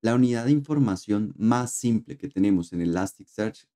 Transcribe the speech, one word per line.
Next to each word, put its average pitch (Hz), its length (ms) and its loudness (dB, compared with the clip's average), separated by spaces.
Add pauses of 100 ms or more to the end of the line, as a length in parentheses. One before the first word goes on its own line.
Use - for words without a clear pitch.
La 113 120 2
unidad 120 300 2
de 135 60 2
información 117 840 0
más 120 360 0
simple - 440 -2
que - 100 -12
tenemos 95 460 0
en 87 80 -4
Elasticsearch 95 960 -6